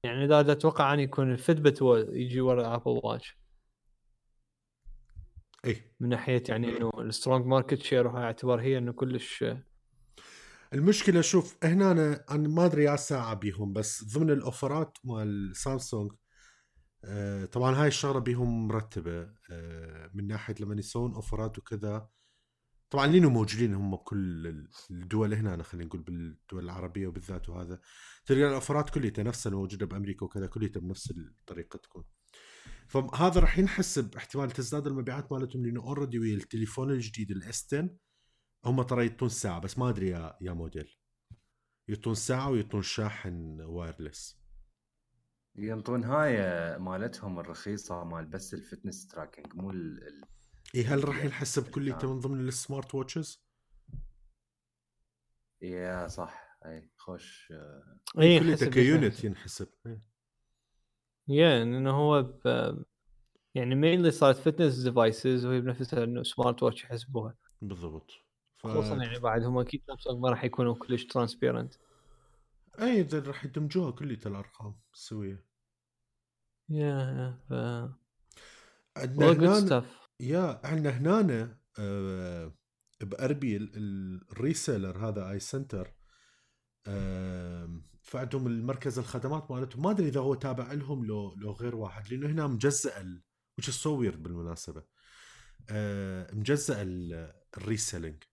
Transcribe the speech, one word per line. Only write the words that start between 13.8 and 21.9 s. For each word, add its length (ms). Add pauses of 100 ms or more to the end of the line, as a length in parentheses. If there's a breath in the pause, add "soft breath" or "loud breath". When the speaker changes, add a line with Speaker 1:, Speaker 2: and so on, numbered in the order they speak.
Speaker 2:
ضمن 260
الأوفرات 760
مال 520
سامسونج، 560 (920 soft breath)
آه، 400
طبعا 300
هاي 140
الشغلة 320
بيهم 480
مرتبة، 680 (160)
آه، 640
من 120
ناحية 340
لما 140
يسوون 400
أوفرات 440
وكذا. 500 (840)